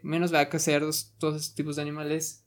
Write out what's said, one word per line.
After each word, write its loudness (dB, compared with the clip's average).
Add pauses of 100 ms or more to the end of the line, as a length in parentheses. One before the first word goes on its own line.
menos 0
vacas, 4
cerdos, 0
todos 0
esos -8
tipos -4
de -4
animales -4